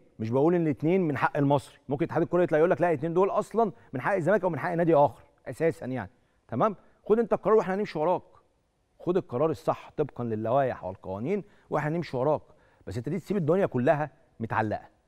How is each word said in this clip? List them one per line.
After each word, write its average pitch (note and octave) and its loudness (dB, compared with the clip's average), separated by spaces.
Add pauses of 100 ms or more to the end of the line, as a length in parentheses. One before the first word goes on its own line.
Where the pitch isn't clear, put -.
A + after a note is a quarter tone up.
(200)
مش A2 -4
بقول C#3+ 2
إن F3 2
الاتنين D#3+ 0
من D3+ -2
حق D3+ 0
المصري، C#3+ 0 (120)
ممكن C#3 -2
اتحاد C#3 -2
الكورة F3 0
يطلع E3 0
يقول E3 4
لك: D#3 2
"لا، F3 2
الاتنين D#3+ -2
دول F#3 4
أصلا G#3 -2 (220)
من D#3+ -6
حق F#3+ 0
الزمالك F#3+ 2
أو F#3 0
من D#3 -4
حق E3+ -4
نادي E3 4
آخر C#3+ 4 (240)
أساسا"، D#3 -2
يعني، A#2+ -6 (380)
تمام؟ E3+ -2 (280)
خد A3 2
أنت A#3 0
القرار G3+ 2
وإحنا F#3 2
هنمشي G3 -6
وراك. E3 0 (760)
خد F3 -2
القرار D3+ 0
الصح - -4
طبقا C#3 -4
للوائح A2+ 0
والقوانين G2 -6 (260)
وإحنا D3+ -2
هنمشي D#3 -4
وراك، C#3 0 (460)
بس F#2 -8
أنت B2 -6
دي F3 -4
تسيب F#3+ -4
الدنيا F3 2
كلها D3 0 (280)
متعلقة، A2 -4 (180)